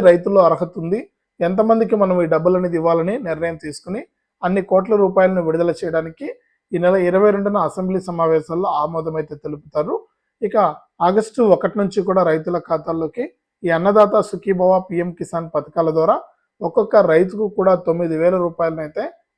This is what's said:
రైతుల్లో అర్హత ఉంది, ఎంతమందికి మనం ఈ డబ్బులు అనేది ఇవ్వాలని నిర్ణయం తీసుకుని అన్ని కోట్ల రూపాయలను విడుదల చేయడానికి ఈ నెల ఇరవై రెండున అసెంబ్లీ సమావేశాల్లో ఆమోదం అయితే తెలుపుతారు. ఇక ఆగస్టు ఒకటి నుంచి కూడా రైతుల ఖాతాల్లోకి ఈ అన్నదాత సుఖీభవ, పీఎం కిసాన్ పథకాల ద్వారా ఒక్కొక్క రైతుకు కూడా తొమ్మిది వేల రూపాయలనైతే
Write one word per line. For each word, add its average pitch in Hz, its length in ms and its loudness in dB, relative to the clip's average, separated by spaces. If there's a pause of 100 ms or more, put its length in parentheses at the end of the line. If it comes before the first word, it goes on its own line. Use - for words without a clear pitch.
రైతుల్లో 175 400 6
అర్హత 165 260 -2 (100)
ఉంది, 185 160 -4 (480)
ఎంతమందికి 220 540 0
మనం 185 220 2
ఈ 165 100 0
డబ్బులు 170 260 2
అనేది 175 200 -2
ఇవ్వాలని 165 360 0 (120)
నిర్ణయం 165 380 -6
తీసుకుని 185 360 -12 (460)
అన్ని 190 140 0 (100)
కోట్ల 190 220 2 (100)
రూపాయలను 185 440 2
విడుదల 165 340 0
చేయడానికి 165 460 -6 (480)
ఈ 175 80 -4
నెల 185 120 2 (140)
ఇరవై 196 260 2
రెండున 202 220 -2 (120)
అసెంబ్లీ 185 300 -4 (100)
సమావేశాల్లో 165 580 -2 (140)
ఆమోదం 160 400 -6
అయితే 151 140 -12 (100)
తెలుపుతారు. 156 500 -6 (520)
ఇక 202 100 -4 (500)
ఆగస్టు 214 340 0 (140)
ఒకటి - 260 0
నుంచి 196 180 -2 (100)
కూడా 185 220 2
రైతుల 160 260 -2 (100)
ఖాతాల్లోకి 165 560 -4 (420)
ఈ 170 120 0
అన్నదాత 202 380 4 (140)
సుఖీభవ, 185 440 0 (160)
పీఎం 175 280 -4
కిసాన్ 165 380 -8
పథకాల 160 420 -2
ద్వారా 175 180 2 (520)
ఒక్కొక్క - 280 0 (180)
రైతుకు 190 340 2 (100)
కూడా 190 160 4 (140)
తొమ్మిది 165 340 -2
వేల 180 140 2 (100)
రూపాయలనైతే 165 580 -6 (340)